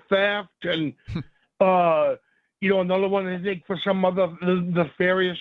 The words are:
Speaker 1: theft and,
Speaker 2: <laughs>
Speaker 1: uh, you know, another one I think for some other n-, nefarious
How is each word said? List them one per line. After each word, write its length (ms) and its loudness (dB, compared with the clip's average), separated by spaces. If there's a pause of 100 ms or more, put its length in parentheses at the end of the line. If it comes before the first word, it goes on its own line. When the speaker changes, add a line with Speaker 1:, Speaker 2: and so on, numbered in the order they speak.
Speaker 1:
theft 400 0 (160)
and, 280 -4 (220)
Speaker 2:
<laughs> 460 -8
Speaker 1:
uh, 560 4 (440)
you 100 0
know, 100 2
another 260 0
one 220 0
I 120 -6
think 280 -6
for 160 -4
some 200 0
other 200 2 (180)
n-, 300 0
nefarious 680 0